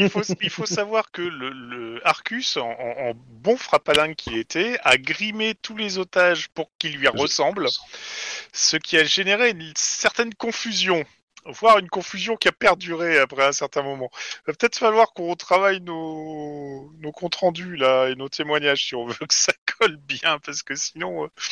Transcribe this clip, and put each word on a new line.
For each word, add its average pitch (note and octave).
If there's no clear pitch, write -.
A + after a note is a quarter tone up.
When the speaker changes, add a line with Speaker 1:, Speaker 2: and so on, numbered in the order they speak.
Speaker 1:
il G3
faut, G#3
il G3
faut E3+
savoir G#3
que E3+
le, D3+
le A#2+
Arcus, A3+
en, B2
en, A#2+
en A#2
bon A#2+
frappadingue D3+
qui A2+
était, F#3+
a C3
grimé G#3+
tous A3
les G#3
otages F3+
pour -
qu'ils D3+
lui C#3
Speaker 2:
Je -
Speaker 1:
ressemblent, D3+
ce -
qui D#3+
a D#3
généré G3+
une D#3+
certaine -
confusion, F#3
voire G#3+
une F#3
confusion G3
qui -
a -
perduré F3
après C3+
un C#3
certain C#3+
moment. C3+
Il D#3
va -
peut-être -
falloir A3
qu'on F3
travaille F#3+
nos, D3+
nos D3+
comptes -
rendus, F3+
là, C3
et C3
nos C3+
témoignages, D3
si -
on A#2+
veut A#2+
que -
ça -
colle D#3+
bien, C#3+
parce D3
que C#3
sinon, E3
euh, D3+